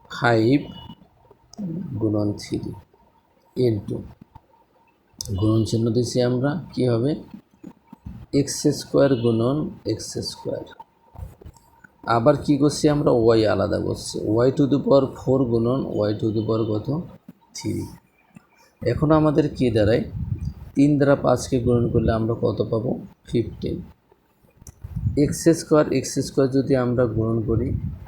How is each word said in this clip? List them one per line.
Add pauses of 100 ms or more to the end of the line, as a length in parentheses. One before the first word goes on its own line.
(200)
ফাইভ (1400)
গুণন
থ্রি (840)
into (1400)
গুণন
চিহ্ন
দিছি
আমরা, (100)
কি
হবে? (1200)
এক্স
স্কয়ার
গুণন (160)
এক্স
স্কয়ার। (1400)
আবার
কি
করছি
আমরা?
ওয়াই
আলাদা
করছি।
Y
to
the
power
four
গুণন
Y
to
the
power
কত? (540)
থ্রি। (1000)
এখন
আমাদের
কি
দাঁড়ায়? (680)
তিন
দ্বারা
পাঁচকে
গুণন
করলে
আমরা
কত
পাবো? (240)
ফিফটিন। (1400)
এক্স
স্কয়ার,
এক্স
স্কয়ার
যদি
আমরা
গুণন
করি (280)